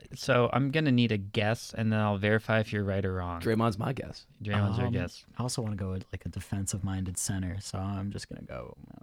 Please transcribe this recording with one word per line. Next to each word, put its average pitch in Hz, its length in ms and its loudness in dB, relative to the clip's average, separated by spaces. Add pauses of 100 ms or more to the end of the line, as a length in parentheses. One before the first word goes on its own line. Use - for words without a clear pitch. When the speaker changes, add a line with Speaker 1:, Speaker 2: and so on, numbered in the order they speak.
(160)
Speaker 1:
so 123 360 4
I'm 135 200 4
gonna 151 200 4
need 120 220 6
a 107 40 2
guess, 104 600 -2
and 110 160 2
then 107 80 4
I'll 104 160 2
verify 107 420 4
if 107 140 0
you're 104 100 0
right 98 220 0
or 95 100 0
wrong. 87 240 -4
Speaker 2:
Draymond's 113 400 2
my 120 140 -2
guess. - 320 -10 (180)
Speaker 1:
Draymond's 104 340 2
your 98 100 2
Speaker 3:
Um, 95 60 0
Speaker 1:
guess. 90 300 -4 (140)
Speaker 3:
I 117 60 -2
also 127 180 -2
wanna 107 160 -4
go 95 140 -4
with, 95 200 -6
like, - 140 -10
a 92 40 -6
defensive-minded 95 880 -4
center, 95 440 -4
so - 180 -8
I'm 98 320 -4
just 101 160 -10
gonna - 180 -12
go, 62 300 -12 (280)